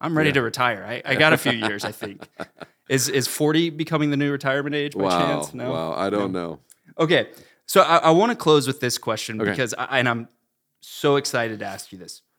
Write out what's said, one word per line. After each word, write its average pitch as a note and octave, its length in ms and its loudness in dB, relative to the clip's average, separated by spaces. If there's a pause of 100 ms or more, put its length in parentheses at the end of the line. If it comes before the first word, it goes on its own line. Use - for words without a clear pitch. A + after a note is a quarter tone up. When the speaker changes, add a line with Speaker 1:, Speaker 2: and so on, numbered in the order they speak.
Speaker 1:
I'm E3 160 -2
ready D#3 140 4
Speaker 2:
Yeah. C3+ 40 2
Speaker 1:
to C3+ 80 4
retire. A2+ 440 -2
I, A#2 180 -8
I C3+ 120 -2
got D#3 160 6
a D#3 60 4
few C3+ 120 -2
years, G#2+ 340 -2
I G2+ 60 -6
think. G#2 320 -12 (160)
Speaker 2:
<laughs> - 500 -18
Speaker 1:
Is, B2+ 200 2
is B2+ 180 0
forty D#3 440 2
becoming D3+ 400 -2
the C#3+ 60 0
new C#3+ 140 0
retirement C#3+ 460 -2
age C#3+ 180 -4
by G2 120 -2
Speaker 2:
Wow. F2+ 120 2 (220)
Speaker 1:
chance? D2+ 140 -10
No? B2 180 -6
Speaker 2:
Wow. D#2+ 220 -4
I G2 140 -2
don't G2+ 220 -2
Speaker 1:
No? F#2 100 -4
Speaker 2:
know. E2+ 200 -8 (400)
Speaker 1:
Okay. D#3 300 2 (360)
So - 140 6
I, E3 160 6
I D#3+ 140 4
wanna G#3 260 4
close D3 320 4
with C3+ 100 -4
this B2 180 -2
question A2 440 -6
Speaker 2:
Okay. G#2 100 0
Speaker 1:
because A2 260 -2
I, - 220 -2
and B2+ 100 2
I'm A#2 200 -2 (560)
so - 300 0
excited A#2 460 -2
to G#2 40 -10
ask G2 280 -12
you F#2+ 60 -16
this. - 240 -20 (160)